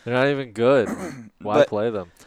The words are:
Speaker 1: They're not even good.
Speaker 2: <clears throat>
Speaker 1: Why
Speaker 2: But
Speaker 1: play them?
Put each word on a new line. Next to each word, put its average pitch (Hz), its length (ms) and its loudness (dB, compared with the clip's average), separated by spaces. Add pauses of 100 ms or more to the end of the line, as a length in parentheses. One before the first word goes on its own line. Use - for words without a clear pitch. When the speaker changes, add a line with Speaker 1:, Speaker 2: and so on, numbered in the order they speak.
Speaker 1:
They're 117 100 -6
not 131 140 2
even 135 240 -4
good. 117 380 2
Speaker 2:
<clears throat> 139 520 -12
Speaker 1:
Why 104 180 -4
Speaker 2:
But - 100 4
Speaker 1:
play 110 200 -2
them? 92 220 -8 (160)